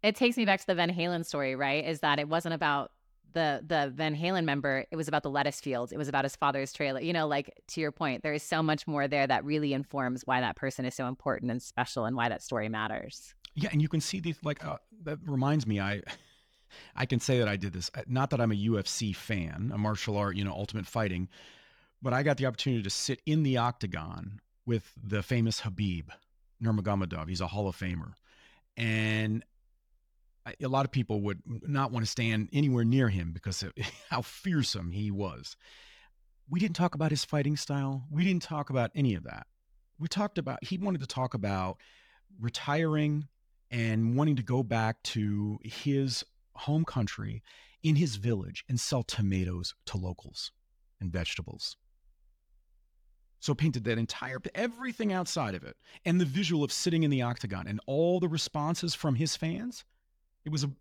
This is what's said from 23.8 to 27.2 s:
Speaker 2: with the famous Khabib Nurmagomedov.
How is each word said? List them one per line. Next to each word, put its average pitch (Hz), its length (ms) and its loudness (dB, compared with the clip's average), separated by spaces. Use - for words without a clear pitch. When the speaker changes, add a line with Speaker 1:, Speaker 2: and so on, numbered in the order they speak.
Speaker 2:
with 113 340 0
the 104 220 -2
famous 113 380 2
Khabib 92 480 -2
Nurmagomedov. 95 640 0